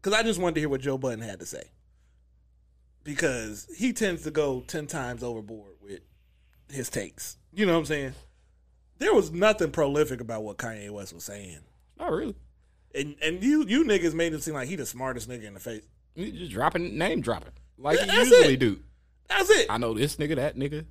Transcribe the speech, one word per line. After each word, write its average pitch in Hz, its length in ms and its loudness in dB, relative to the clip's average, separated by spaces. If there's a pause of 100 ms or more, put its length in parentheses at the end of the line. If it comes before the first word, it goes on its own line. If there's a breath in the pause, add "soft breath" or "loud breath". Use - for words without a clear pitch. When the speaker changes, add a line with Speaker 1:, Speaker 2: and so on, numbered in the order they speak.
Speaker 1:
'Cause 202 80 2
I 226 60 2
just 214 160 0
wanted 175 160 0
to 156 60 0
hear 151 80 -2
what 135 100 0
Joe 135 180 -2
Budden 127 220 -4
had 104 220 -12
to 87 40 -12
say. - 180 -12 (1400)
Because 127 640 -4 (100)
he 240 160 0
tends 175 300 -2
to 156 80 -6
go 143 360 0
ten 151 200 -6
times 123 360 -6
overboard 110 580 -10
with 101 200 -14 (680)
his 135 200 -8
takes. - 480 -10 (160)
You 208 120 0
know 175 80 4
what 165 60 4
I'm 151 60 -4
saying? 139 280 -4 (880)
There 392 140 2
was 196 180 4
nothing 180 400 2
prolific 143 500 2
about 110 220 -6
what 104 140 -10
Kanye 107 320 -10
West 101 240 -12
was 85 100 -18
saying. 98 360 -16 (400)
Speaker 2:
Not 349 120 -4
really. 208 240 -4 (600)
Speaker 1:
And, 147 260 -6
and 175 220 -2
you, 294 220 4
you 240 200 4
niggas 175 280 2
made 165 200 0
him 151 60 -4
seem 151 160 -6
like 131 120 -6
he 185 80 -6
the 139 100 -6
smartest 123 440 -8
nigga 120 140 -10
in 104 100 -14
the 98 60 -18
face. 110 240 -12 (320)
Speaker 2:
You 208 160 -8
just 175 200 -12
dropping, 143 460 -2
name 185 240 0
dropping. 110 300 -4 (260)
Like 147 220 2
Speaker 1:
Th-, 202 100 0
Speaker 2:
you 202 80 6
Speaker 1:
that's 247 120 6
Speaker 2:
usually 196 260 12
Speaker 1:
it. 131 40 -2
Speaker 2:
do. 113 200 2 (500)
Speaker 1:
That's 381 220 2
it. 381 180 6
Speaker 2:
I 110 80 0
know 117 160 -2
this 139 240 0
nigga, 147 200 -2
that 143 200 -2
nigga. 147 340 -6